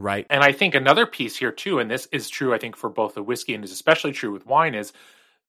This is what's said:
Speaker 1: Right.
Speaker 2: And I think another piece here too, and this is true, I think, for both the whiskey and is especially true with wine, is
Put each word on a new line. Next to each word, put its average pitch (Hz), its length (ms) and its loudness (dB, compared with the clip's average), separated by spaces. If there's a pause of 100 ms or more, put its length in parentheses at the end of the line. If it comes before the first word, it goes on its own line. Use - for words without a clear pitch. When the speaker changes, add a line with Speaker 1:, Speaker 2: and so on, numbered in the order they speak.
Speaker 1:
Right. 101 280 -4
Speaker 2:
And 139 140 2
I 143 80 8
think 160 240 2
another 160 320 4
piece 120 300 -8
here 120 160 -2
too, 185 260 -2
and 113 100 0
this 127 220 -4
is 127 180 -6
true, 127 240 -2
I 113 60 2
think, 113 160 -8
for 113 160 -6
both 107 240 -2
the 104 80 -8
whiskey 117 320 -4
and 107 80 -8
is 95 80 -12
especially 156 400 2
true 113 220 -6
with 95 140 -12
wine, 143 280 2
is 104 180 -8 (560)